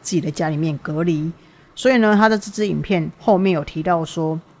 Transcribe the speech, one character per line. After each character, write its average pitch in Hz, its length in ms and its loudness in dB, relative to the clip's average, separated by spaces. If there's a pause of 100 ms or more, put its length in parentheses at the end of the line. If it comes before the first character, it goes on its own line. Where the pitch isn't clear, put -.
己 170 180 -2
的 156 80 -4
家 151 200 -4
里 156 80 -2
面 156 220 -2
隔 156 260 -4
离。 160 260 -2 (460)
所 262 160 2
以 247 60 4
呢， 214 180 4
他 220 120 4
在 220 80 2
这 202 140 -8
支 208 160 -2
影 151 160 -2
片 165 260 0 (120)
后 196 180 4
面 190 140 2
有 151 100 0
提 - 180 -8
到 170 240 0
说， 160 360 -4 (200)